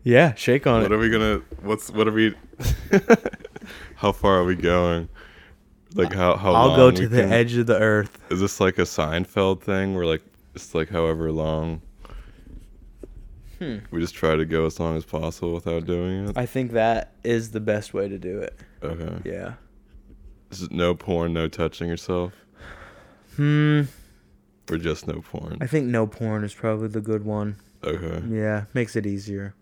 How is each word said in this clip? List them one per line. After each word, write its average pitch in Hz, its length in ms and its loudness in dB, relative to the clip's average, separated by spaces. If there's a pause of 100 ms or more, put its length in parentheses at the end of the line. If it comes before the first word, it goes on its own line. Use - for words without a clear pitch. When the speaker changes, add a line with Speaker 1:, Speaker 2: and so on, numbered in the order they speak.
Speaker 1:
Yeah, 127 300 6
shake 131 320 2
on 117 160 4
Speaker 2:
What 104 100 2
Speaker 1:
it. - 20 4
Speaker 2:
are 107 40 4
we 113 100 4
gonna, 107 320 2 (220)
what's, 104 280 -4
what 107 160 2
are 107 60 0
we, 110 220 4 (760)
<laughs> - 880 -2
how 101 160 2
far 98 280 4
are 87 40 4
we 92 120 2
going? 87 520 2 (880)
Like, 92 180 2
how, 90 240 4
how 95 160 2
Speaker 1:
I'll 120 160 8
Speaker 2:
long - 80 4
Speaker 1:
go 127 140 12
Speaker 2:
we 123 60 4
Speaker 1:
to 113 120 0
the 120 140 4
Speaker 2:
can 98 100 2
Speaker 1:
edge 120 240 2
of 117 100 2
the 113 120 4
earth. 107 400 2 (120)
Speaker 2:
Is 90 100 0
this 98 200 0
like 92 180 2
a 92 40 4
Seinfeld 92 800 -2
thing 98 320 -2
where, 87 100 -2
like, 80 160 0 (340)
it's, - 200 -14
like, 80 160 -2
however 80 420 0
long 78 480 -4 (1800)
Speaker 1:
Hmm. 127 200 -8 (120)
Speaker 2:
we 85 100 -4
just 87 140 -4
try 80 220 2
to 78 80 2
go 80 220 0
as 80 120 -4
long 82 180 -2
as 78 80 -6
possible 82 500 -6
without 82 320 -6
doing 92 420 -4
it? - 100 -6
Speaker 1:
I 123 80 -4
think 127 260 -6
that 113 420 0 (100)
is 113 280 -2
the 113 80 -4
best 107 340 -4
way 98 140 -2
to 98 100 -8
do 90 200 -8
it. - 180 -10 (280)
Speaker 2:
Okay. 82 320 -8 (120)
Speaker 1:
Yeah. 92 260 -10 (960)
Speaker 2:
This 92 100 -14
is 90 100 -8
no 87 240 2
porn, 85 380 -2
no 82 160 -2
touching 85 400 -4
yourself? 87 440 -4 (1040)
Speaker 1:
Hmm. 151 460 2 (880)
Speaker 2:
Or 82 60 -2
just 82 320 -4
no 80 140 -6
porn? 80 380 -12
Speaker 1:
I - 60 -4
think 143 200 0
no 113 200 0
porn 107 380 -4
is 104 100 -8
probably 110 340 -4
the 110 120 -6
good 107 240 -4
one. 104 320 -4 (260)
Speaker 2:
Okay. 82 460 -6
Speaker 1:
Yeah, 107 360 -2 (100)
makes 120 200 -2
it 104 120 -2
easier. 101 560 -8